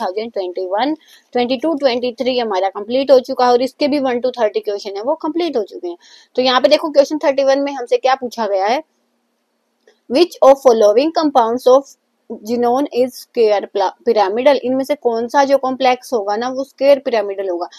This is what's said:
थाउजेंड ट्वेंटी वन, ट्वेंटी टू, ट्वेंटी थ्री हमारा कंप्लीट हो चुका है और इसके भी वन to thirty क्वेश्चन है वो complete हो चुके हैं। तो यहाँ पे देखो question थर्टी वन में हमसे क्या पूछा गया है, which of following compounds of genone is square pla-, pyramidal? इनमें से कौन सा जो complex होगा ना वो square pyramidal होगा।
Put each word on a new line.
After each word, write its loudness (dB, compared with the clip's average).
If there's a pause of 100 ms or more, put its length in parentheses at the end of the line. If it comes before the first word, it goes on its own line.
थाउजेंड -6
ट्वेंटी -6
वन, -2 (380)
ट्वेंटी -2
टू, -2
ट्वेंटी -2
थ्री -2
हमारा -2
कंप्लीट -4
हो 8
चुका -2
है 4
और 2
इसके -2
भी 0
वन -2
to -2 (100)
thirty 0
क्वेश्चन -8
है -8
वो -2 (120)
complete -4
हो -2
चुके -12
हैं। -10 (400)
तो -2
यहाँ 2
पे 2
देखो 2
question 2
थर्टी 2
वन 2
में -4
हमसे -4
क्या 2
पूछा -6
गया 0
है, 0 (1300)
which 0
of 8
following 4
compounds 2
of -2 (320)
genone -2 (120)
is -2
square 0
pla-, -2 (140)
pyramidal? 2
इनमें -2
से -2
कौन -2
सा 2
जो 2
complex -2
होगा -2
ना -4
वो -6
square 2
pyramidal -4
होगा। -6 (100)